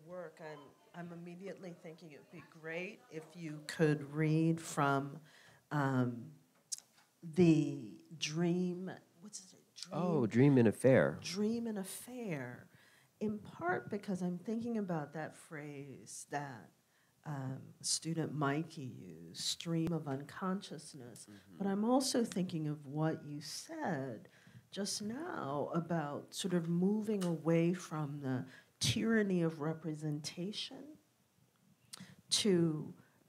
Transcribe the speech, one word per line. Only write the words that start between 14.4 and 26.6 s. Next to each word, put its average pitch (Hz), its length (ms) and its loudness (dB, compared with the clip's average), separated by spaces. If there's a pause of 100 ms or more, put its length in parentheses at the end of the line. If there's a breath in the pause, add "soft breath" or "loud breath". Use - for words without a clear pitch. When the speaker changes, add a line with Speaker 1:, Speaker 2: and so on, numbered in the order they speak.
Speaker 1:
about 165 360 -4
that 156 220 -8
phrase 143 920 -14
that, 139 380 -6 (560)
um, 135 340 -6 (220)
student 160 540 -4
Mikey 147 640 -2
used, 85 420 -14
stream 165 520 -2
of 147 160 -4
unconsciousness. 147 1200 -8
Speaker 2:
Mm-hmm. 98 280 -20
Speaker 1:
But 196 100 -2
I'm 202 160 0
also 254 400 4
thinking 175 420 -2
of 147 180 -4
what 151 400 0
you 147 160 -8
said 151 880 -6 (440 soft breath)
just 202 300 -4
now 214 720 -4
about 160 600 -2
sort 185 200 -4
of 165 140 0